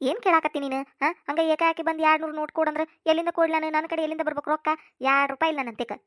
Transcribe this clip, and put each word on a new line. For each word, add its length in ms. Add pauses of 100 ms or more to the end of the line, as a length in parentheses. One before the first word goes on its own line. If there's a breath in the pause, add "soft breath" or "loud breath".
ಏನ್ 200
ಕೇಳಾಕತ್ತಿ 380
ನೀನು? 220
ಹಾ, 460
ಹಂಗ 100
ಏಕಾಏಕಿ 440
ಬಂದ್ 180
ಎರಡ್ನೂರು 320
ನೋಟ್ 200
ಕೊಡಂದ್ರ 280 (260 soft breath)
ಎಲ್ಲಿಂದ 240
ಕೊಡ್ಲಿ 220
ನಾನು? 200
ನನ್ 160
ಕಡೆ 140
ಎಲ್ಲಿಂದ 180
ಬರ್ಬೇಕು 300
ರೊಕ್ಕ? 180 (320 soft breath)
ಎರಡ್ 300
ರೂಪಾಯಿ 220
ಇಲ್ಲ 100
ನನ್ 140
ತೆಕ್ಕ. 160 (140)